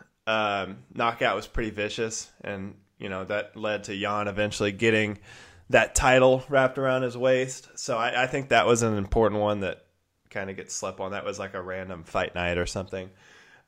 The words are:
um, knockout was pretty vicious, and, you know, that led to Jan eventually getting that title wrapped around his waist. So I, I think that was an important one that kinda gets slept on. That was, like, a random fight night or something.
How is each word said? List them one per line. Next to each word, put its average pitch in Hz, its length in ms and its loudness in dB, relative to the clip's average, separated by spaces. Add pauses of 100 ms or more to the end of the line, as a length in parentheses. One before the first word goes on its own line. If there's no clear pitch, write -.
(260)
um, 101 520 0 (160)
knockout 117 400 0
was 104 140 -6
pretty 117 220 -4
vicious, 107 600 -6 (120)
and, 98 320 -10 (240)
you 104 100 -10
know, 95 160 -6
that 104 320 -4
led 107 280 -4
to 101 140 -8
Jan 104 300 -2
eventually 104 420 -2
getting 107 480 2 (520)
that 117 260 6
title 131 520 6
wrapped 131 300 2
around 131 240 0
his 123 140 -4
waist. 131 600 0
So 120 220 -4
I, 117 240 0
I 131 60 2
think 135 220 -4
that 117 160 6
was 117 160 4
an 110 140 2
important 104 440 2
one 104 200 0
that 95 240 -6 (460)
kinda 98 240 -8
gets 98 200 -14
slept 95 260 -8
on. 95 100 -6
That 98 140 -8
was, 101 160 -6
like, 95 140 -10
a 95 80 -6
random 92 420 -8
fight 92 320 -4
night 87 200 0
or 87 100 0
something. 95 440 -8 (580)